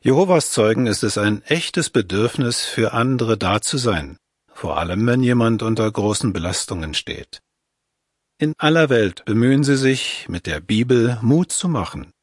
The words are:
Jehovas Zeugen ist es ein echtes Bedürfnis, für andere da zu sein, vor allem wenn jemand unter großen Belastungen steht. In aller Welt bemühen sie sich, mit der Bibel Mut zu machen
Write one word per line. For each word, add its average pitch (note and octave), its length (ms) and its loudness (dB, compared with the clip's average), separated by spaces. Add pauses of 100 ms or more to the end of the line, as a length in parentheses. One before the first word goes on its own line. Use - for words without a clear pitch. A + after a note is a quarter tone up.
Jehovas D#3+ 500 4
Zeugen A2+ 360 2
ist G#2+ 160 0
es G#2+ 140 -2
ein G#2 280 0
echtes E3 440 -2
Bedürfnis, A#2 720 -2
für - 320 -2
andere A#2 460 0
da G2+ 240 0
zu - 160 -4
sein, F2+ 400 -4 (340)
vor - 240 -8
allem F2+ 300 -2
wenn B2 160 2
jemand A#2 400 2
unter A2 280 -2
großen G#2 440 -2
Belastungen E2 580 -6
steht. - 480 -10 (960)
In D3+ 220 -2
aller D#3 320 4
Welt A2 340 0
bemühen B2+ 400 2
sie C#3 140 2
sich, C3 500 -2
mit F2 160 -8
der D#2 160 -6
Bibel A#2 600 0
Mut D3 300 2
zu - 180 -4
machen G#2 420 -6 (100)